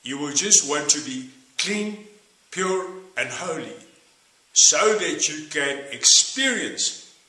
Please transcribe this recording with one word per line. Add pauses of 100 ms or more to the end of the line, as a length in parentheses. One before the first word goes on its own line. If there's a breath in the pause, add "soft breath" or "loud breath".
You
will
just
want
to
be (280)
clean, (440)
pure, (300)
and
holy, (800)
so
that
you
can
experience (140)